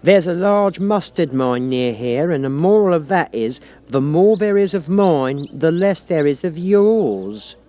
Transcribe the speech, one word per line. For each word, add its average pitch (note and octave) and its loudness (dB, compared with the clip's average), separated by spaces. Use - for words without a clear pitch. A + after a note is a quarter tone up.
There's F3+ 4
a F3 -2
large G3+ 0
mustard F#3 -2
mine B2+ 0
near B2+ -2
here, B2 -2
and C#3 -2
the C3+ -2
moral F#3 2
of D3+ -2
that F3 -2
is, A#2 -4
the C3 0
more E3+ 4
there G3+ 0
is G3+ 0
of E3 -6
mine, D3 0
the D#3 0
less F#3 0
there D#3 -2
is C#3+ -2
of E3 -6
yours. F3 0